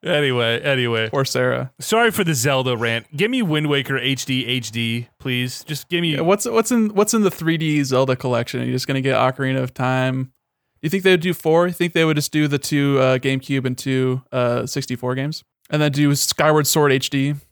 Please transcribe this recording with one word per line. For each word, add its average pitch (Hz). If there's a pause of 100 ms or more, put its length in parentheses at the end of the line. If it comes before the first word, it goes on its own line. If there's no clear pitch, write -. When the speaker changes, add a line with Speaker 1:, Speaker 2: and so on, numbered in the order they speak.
Speaker 1:
Anyway, 127
anyway. 120
Speaker 2:
Poor 135
Sarah. 127
Speaker 1:
Sorry 226
for 202
the 160
Zelda 127
rant. 113 (100)
Give 202
me 254
Wind 151
Waker 139
H 127
D 127
H 117
D, 117 (120)
please. 123
Just -
give 170
me 160
Speaker 2:
Yeah, 151
what's, 190
what's 226
in, 226
what's 208
in 220
the 190
three 165
D 151
Zelda 131
collection? 123
Are 123
you 123
just 127
gonna 135
get 131
Ocarina 131
of 127
Time? 131 (500)
You 151
think 185
they 190
would 175
do 175
four? 165
You 180
think 175
they 160
would 156
just 147
do 151
the 143
two, 139
uh, 131
GameCube 135
and 127
two, 131 (100)
uh, 123
sixty-four 127
games? 139 (260)
And 151
then 147
do 143
Skyward 151
Sword 147
H 131
D? 139 (180)